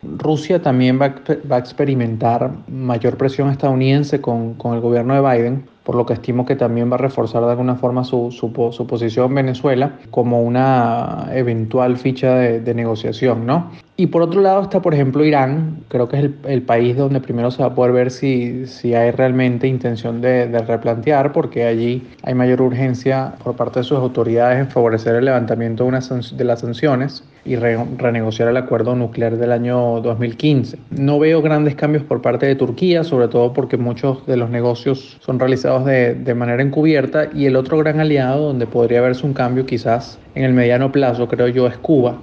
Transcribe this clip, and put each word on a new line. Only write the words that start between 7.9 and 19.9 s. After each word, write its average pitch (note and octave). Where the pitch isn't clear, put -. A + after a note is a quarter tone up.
su, B2
su A#2
po-, A#2
su -
posición A#2
en C#3
Venezuela B2+
como A#2+
una A#2+
eventual B2
ficha B2+
de, A#2
de A#2
negociación, A2+
¿no? E3+
Y F3+
por E3
otro E3+
lado G3
está, F#3
por F3
ejemplo, C#3
Irán. D3+
Creo B2
que C#3
es C#3+
el, C#3+
el C3+
país A#2+
donde C#3
primero B2
se C#3
va B2
a B2+
poder B2
ver B2
si, B2+
si A#2+
hay A#2
realmente B2+
intención A#2